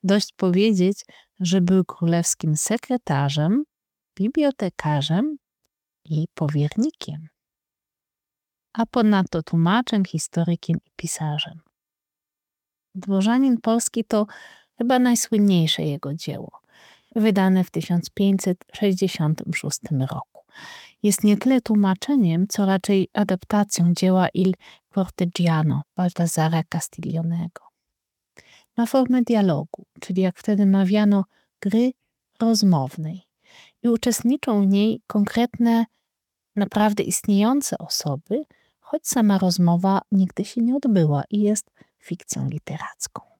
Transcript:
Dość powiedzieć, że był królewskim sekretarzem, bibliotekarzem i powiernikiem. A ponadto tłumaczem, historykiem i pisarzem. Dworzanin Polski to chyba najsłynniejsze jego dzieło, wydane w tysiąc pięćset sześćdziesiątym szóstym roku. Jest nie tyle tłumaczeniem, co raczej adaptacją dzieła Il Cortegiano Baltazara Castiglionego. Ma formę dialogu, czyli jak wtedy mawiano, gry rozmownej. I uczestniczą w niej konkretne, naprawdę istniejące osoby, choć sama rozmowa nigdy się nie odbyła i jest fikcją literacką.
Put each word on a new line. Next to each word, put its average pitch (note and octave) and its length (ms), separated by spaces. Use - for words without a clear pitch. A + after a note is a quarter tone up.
Dość G3 300
powiedzieć, F#3+ 720
że F#3 220
był F#3 240
królewskim E3+ 720
sekretarzem, E3 1080
bibliotekarzem G#3+ 1200
i D#3 280
powiernikiem. D3+ 960
A A3+ 120
ponadto G3 580
tłumaczem, F#3+ 600
historykiem E3+ 800
i - 100
pisarzem. D#3 640
Dworzanin A3+ 680
Polski A3+ 420
to G#3+ 220
chyba B3 220
najsłynniejsze G3+ 840
jego C#3+ 300
dzieło, - 480
wydane F#3+ 480
w - 80
tysiąc E3+ 380
pięćset G3 640
sześćdziesiątym F3+ 800
szóstym - 480
roku. - 420
Jest G#3 200
nie G#3 140
tyle B3+ 240
tłumaczeniem, G3 880
co G3+ 160
raczej F#3+ 480
adaptacją F#3+ 800
dzieła F#3 360
Il F#3 240
Cortegiano E3 880
Baltazara E3 760
Castiglionego. E3 1000
Ma A#3 80
formę B3+ 360
dialogu, F#3+ 640
czyli F#3 220
jak F#3 160
wtedy G#3 280
mawiano, G3 600
gry A3+ 300
rozmownej. F3+ 880
I A#3+ 60
uczestniczą A#3 720
w G3 60
niej G#3+ 400
konkretne, A#3 760
naprawdę G#3 480
istniejące G#3+ 760
osoby, E3 680
choć - 280
sama G#3 300
rozmowa F3+ 640
nigdy G3 340
się - 160
nie A#3+ 140
odbyła E3+ 540
i G#3 120
jest G#3 300
fikcją - 500
literacką. - 720